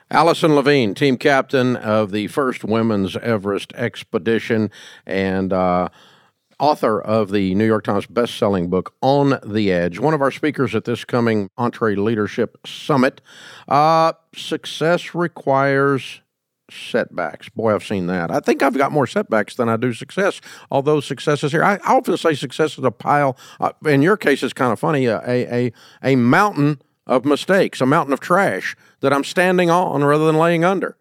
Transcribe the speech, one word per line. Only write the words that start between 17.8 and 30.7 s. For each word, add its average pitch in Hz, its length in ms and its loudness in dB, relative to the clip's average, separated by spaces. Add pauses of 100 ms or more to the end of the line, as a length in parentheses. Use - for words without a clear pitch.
seen 92 220 -4
that. 90 240 -2
I 143 80 -2
think 269 240 0
I've 135 140 2
got 139 160 0
more 143 120 0
setbacks 110 500 -2
than 117 120 -2
I 113 80 2
do 120 160 -2
success, 175 480 -4 (320)
although 139 300 0
success 147 420 -4
is 143 80 -2
here. 156 120 0
I, 196 120 4
I 220 220 0
often 226 180 -2
say 160 180 0
success 147 440 -4
is 131 80 -2
a 120 40 0
pile. 139 480 0 (220)
Uh, - 140 -2 (120)
in 139 160 4
your 190 140 4
case, - 260 0
it's 131 120 -4
kind 123 180 0
of 101 80 -2
funny, 139 300 0
uh, 101 180 0
a, 123 400 -2
a, 113 60 -8 (300)
a 135 120 4
mountain 143 680 2 (240)
of 127 200 0
mistakes, 147 560 0
a 127 40 2
mountain 139 280 2
of 123 80 -2
trash 175 560 0 (240)
that 135 100 0
I'm 143 140 0
standing 180 440 2
on 165 360 2
rather 151 200 2
than 156 120 2
laying 165 260 2
under. 185 380 -2